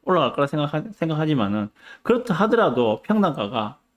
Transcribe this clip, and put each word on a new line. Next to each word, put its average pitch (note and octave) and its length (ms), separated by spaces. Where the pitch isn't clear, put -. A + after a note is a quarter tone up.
올라갈 D#3 300
거라 C#3+ 140
생각하-, D#3 440
생각하지만은 C#3+ 760
그렇다 A#3 320
하더라도 D#3 720
평당가가 C3 760